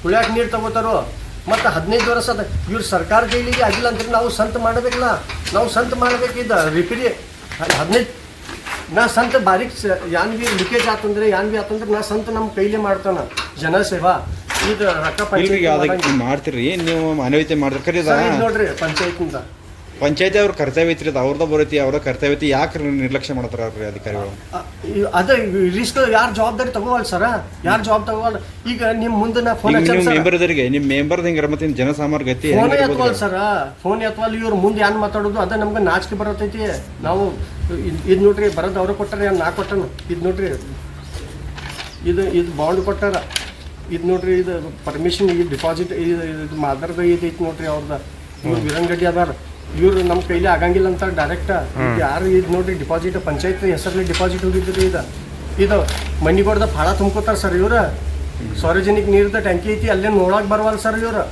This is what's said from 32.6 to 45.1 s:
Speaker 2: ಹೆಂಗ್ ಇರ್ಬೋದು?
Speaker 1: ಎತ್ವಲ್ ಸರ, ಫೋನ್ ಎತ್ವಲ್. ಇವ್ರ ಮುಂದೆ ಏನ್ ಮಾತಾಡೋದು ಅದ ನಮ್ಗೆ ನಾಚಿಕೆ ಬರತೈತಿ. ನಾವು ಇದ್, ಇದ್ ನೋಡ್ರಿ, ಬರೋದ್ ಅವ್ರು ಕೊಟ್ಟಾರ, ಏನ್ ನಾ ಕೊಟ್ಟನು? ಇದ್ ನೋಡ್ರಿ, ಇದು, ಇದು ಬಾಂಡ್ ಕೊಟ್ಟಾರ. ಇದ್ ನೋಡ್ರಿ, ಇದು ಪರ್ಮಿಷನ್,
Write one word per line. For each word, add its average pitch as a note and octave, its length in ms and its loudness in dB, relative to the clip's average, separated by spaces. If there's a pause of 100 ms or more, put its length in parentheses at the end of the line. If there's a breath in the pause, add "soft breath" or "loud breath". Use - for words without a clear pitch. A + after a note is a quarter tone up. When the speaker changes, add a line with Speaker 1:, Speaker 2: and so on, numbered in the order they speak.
Speaker 2:
ಹೆಂಗ್ C#4 200 4
ಇರ್ಬೋದು? B3 180 2
Speaker 1:
ಎತ್ವಲ್ - 60 -2
ಸರ, G3 200 -2 (480)
ಫೋನ್ A3 200 0
ಎತ್ವಲ್. A3 320 -2
ಇವ್ರ A3+ 180 -2
ಮುಂದೆ G#3 280 2
ಏನ್ G#3 160 4
ಮಾತಾಡೋದು G#3 420 0
ಅದ F3+ 120 0
ನಮ್ಗೆ G#3+ 320 0
ನಾಚಿಕೆ F#3 320 0
ಬರತೈತಿ. G#3 420 -4 (460)
ನಾವು F#3 260 0 (580)
ಇದ್, D#3+ 200 -4
ಇದ್ G3 160 4
ನೋಡ್ರಿ, G3+ 320 4
ಬರೋದ್ F#3 220 -2
ಅವ್ರು F#3+ 160 0
ಕೊಟ್ಟಾರ, G3+ 280 -4
ಏನ್ G3 180 2
ನಾ E3 100 2
ಕೊಟ್ಟನು? F#3+ 400 -4 (200)
ಇದ್ E3+ 140 -4
ನೋಡ್ರಿ, F3+ 240 -2 (1600)
ಇದು, F3 120 2
ಇದು F3 360 0
ಬಾಂಡ್ E3+ 240 0
ಕೊಟ್ಟಾರ. G3 320 0 (800)
ಇದ್ E3+ 140 -4
ನೋಡ್ರಿ, F3+ 280 2
ಇದು F3 400 -2 (120)
ಪರ್ಮಿಷನ್, F3 440 0